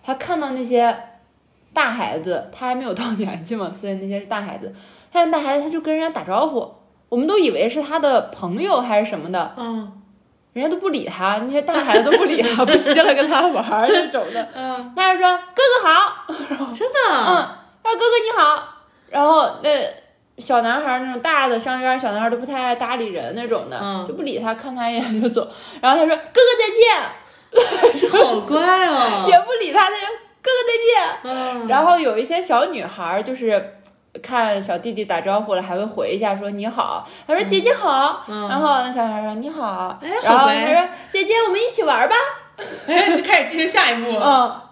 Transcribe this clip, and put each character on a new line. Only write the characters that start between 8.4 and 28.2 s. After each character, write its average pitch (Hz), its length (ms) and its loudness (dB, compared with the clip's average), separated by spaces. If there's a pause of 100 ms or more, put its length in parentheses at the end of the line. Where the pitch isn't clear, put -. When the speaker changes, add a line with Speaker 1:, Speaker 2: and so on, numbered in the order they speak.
Speaker 1:
友 359 180 0
还 220 240 0
是 214 60 -4
什 185 100 -6
么 156 100 -10
的。 180 280 -4
Speaker 2:
嗯。 226 340 -10 (600)
Speaker 1:
人 254 120 -4
家 320 100 0
都 359 60 -8
不 381 80 -2
理 269 160 -4
他， 190 400 -2
那 254 60 -8
些 285 100 0
大 330 140 -4
孩 254 260 4
子 277 80 0
都 339 80 2
不 349 60 2
理 330 180 0
他， 233 240 2
<laughs> - 0 -
不 302 100 4
稀 294 200 2
了 320 180 6
跟 285 140 2
他 302 180 2
玩 294 180 0
儿 220 240 2
那 339 200 4
种 233 260 -4
的。 226 220 -4
Speaker 2:
嗯。 254 400 -8
Speaker 1:
他 370 180 2
就 359 80 0
说 359 160 4 (160)
：“哥 - 80 2
哥 508 260 4
好。” - 380 2 (480)
Speaker 2:
真 415 180 -4
的？ 554 60 -2 (140)
Speaker 1:
嗯， 269 340 2 (380)
他 453 80 -2
说 - 20 0
：“哥 370 60 -4
哥 466 260 4
你 440 100 -2
好。” 302 280 4 (480)
然 285 120 0
后 302 240 4 (140)
那 277 80 0 (680)
小 240 240 0
男 240 180 0
孩 277 120 -2
儿 254 80 -2
那 262 120 -8
种 247 80 -8
大 294 260 2
的 233 120 0
上 254 200 -6
幼 254 60 -6
儿 262 60 2
园 262 80 0
小 254 120 -2
男 208 80 -4
孩 220 60 -2
儿 233 60 0
都 240 60 -2
不 240 60 -8
太 269 160 -6
爱 247 140 -2
搭 240 220 -4
理 233 100 -4
人 165 300 -6
那 240 120 -8
种 220 220 -4
的， 123 100 -8
Speaker 2:
嗯。 196 240 -6
Speaker 1:
就 226 120 -10
不 359 80 -8
理 247 160 -6
他， 226 160 -4
看 254 200 -12
他 233 140 -4
一 233 60 -4
眼 233 260 -2
就 240 80 2
走。 226 180 -2 (320)
然 254 120 4
后 302 80 4
他 311 80 4
说 320 80 4 (180)
：“哥 494 80 6
哥 494 160 8
再 440 160 0
见。” - 1400 2
Speaker 2:
好 240 300 4 (100)